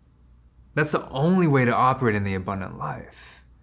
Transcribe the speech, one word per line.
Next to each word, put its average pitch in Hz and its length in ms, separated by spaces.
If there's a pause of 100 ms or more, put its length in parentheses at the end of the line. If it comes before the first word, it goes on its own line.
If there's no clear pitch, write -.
(760)
That's 151 160
the - 180
only 165 380
way 135 180
to 117 80
operate 127 400
in 101 100
the 98 120
abundant 92 420
life, - 680 (180)